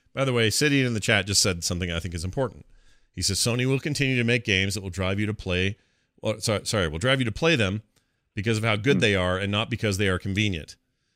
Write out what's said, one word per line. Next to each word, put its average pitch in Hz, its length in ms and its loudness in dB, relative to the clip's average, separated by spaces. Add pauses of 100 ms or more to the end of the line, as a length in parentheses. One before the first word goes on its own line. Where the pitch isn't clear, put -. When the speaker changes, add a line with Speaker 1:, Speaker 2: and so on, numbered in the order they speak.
(160)
Speaker 1:
By 135 100 0
the 131 80 0
way, 113 160 4
City 143 340 2
in 120 120 0
the 107 40 -2
chat 101 280 2
just 98 160 4
said 87 200 0
something 87 280 -4
I 85 80 -4
think 87 160 -8
is 82 80 -6
important. 95 420 -4 (500)
He 90 80 -6
says, 95 160 0
"Sony 123 280 0
will 135 120 0
continue 139 360 -2
to 123 80 2
make 117 220 2
games 98 300 2
that 104 60 -6
will 95 100 -8
drive 95 280 -2
you 107 80 0
to 107 60 -4
play, 92 440 -2 (460)
well, 107 160 -2
sorry, 104 260 -2
sorry, 95 220 0
will 76 120 -4
drive 131 200 2
you 127 60 0
to 113 60 -2
play 165 240 2
them 104 260 0 (540)
because 107 240 0
of 107 40 -4
how 113 140 0
good 107 200 2
Speaker 2:
Hmm. 90 40 2
Speaker 1:
they 104 140 4
are 90 220 0
and 98 140 -2
not 107 200 -2
because 104 280 -2
they 104 80 2
are 92 120 2
convenient." 98 560 -4 (400)